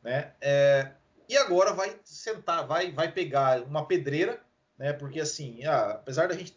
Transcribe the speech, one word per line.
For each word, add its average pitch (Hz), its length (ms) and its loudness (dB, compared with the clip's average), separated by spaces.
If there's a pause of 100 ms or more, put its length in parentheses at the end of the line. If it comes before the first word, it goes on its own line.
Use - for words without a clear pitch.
né? 135 380 -4
É, 139 520 4 (340)
e 262 120 2
agora 196 340 4
vai 190 320 -4
sentar, 170 600 -4
vai, 170 260 -2
vai 160 180 -2
pegar 135 520 2
uma 147 240 -4
pedreira, 156 520 0 (380)
né? 143 160 -4
Porque 143 260 -8
assim, 135 460 -8
ah, 123 280 2
apesar 139 360 -2
da 175 60 -2
gente 175 220 -12